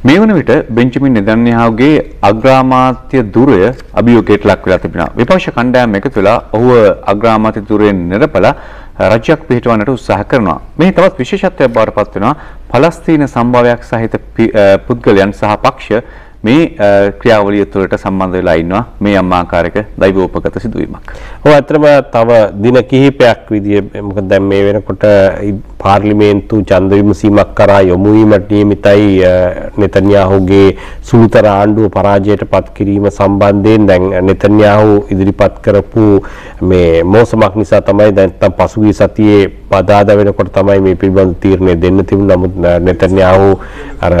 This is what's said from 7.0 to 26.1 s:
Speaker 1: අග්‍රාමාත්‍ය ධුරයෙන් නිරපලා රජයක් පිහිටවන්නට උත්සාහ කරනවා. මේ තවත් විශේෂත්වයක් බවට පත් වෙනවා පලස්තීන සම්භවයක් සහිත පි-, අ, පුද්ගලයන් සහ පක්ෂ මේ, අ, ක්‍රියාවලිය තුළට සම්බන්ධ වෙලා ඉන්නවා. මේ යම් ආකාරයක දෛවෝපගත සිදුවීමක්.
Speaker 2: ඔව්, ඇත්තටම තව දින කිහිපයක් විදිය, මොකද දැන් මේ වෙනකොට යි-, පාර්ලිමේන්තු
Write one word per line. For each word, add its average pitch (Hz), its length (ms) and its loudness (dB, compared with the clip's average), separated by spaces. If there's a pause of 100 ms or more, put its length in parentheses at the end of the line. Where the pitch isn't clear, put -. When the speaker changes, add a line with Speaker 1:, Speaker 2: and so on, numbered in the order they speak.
Speaker 1:
අග්‍රාමාත්‍ය 110 560 -2
ධුරයෙන් 101 400 0
නිරපලා 113 460 0 (600)
රජයක් 143 320 -4
පිහිටවන්නට 113 420 -2
උත්සාහ 107 340 -4
කරනවා. 101 380 -2 (160)
මේ 180 140 2
තවත් 185 280 0
විශේෂත්වයක් 147 520 -2
බවට 110 240 -2
පත් 104 200 -4
වෙනවා 110 200 -2 (360)
පලස්තීන 151 560 -2
සම්භවයක් 120 560 0
සහිත 113 360 -6 (160)
පි-, 113 160 0
අ, 98 260 2
පුද්ගලයන් 104 540 0
සහ 104 320 -4
පක්ෂ - 640 -6 (160)
මේ, 139 360 0
අ, 101 320 2
ක්‍රියාවලිය 101 540 0
තුළට 95 340 -4
සම්බන්ධ 95 400 -4
වෙලා 87 160 0
ඉන්නවා. 87 280 -2 (180)
මේ 104 180 0
යම් 92 140 -2
ආකාරයක 87 420 -2 (240)
දෛවෝපගත 92 640 -2
සිදුවීමක්. - 500 -10 (340)
Speaker 2:
ඔව්, 143 60 4
ඇත්තටම 151 360 2 (260)
තව 117 240 2 (260)
දින 123 200 2
කිහිපයක් 131 680 0
විදිය, 104 300 -2 (200)
මොකද 98 280 -8
දැන් 98 140 2
මේ 98 200 0
වෙනකොට 101 400 -2 (400)
යි-, 101 160 -6 (240)
පාර්ලිමේන්තු 104 800 0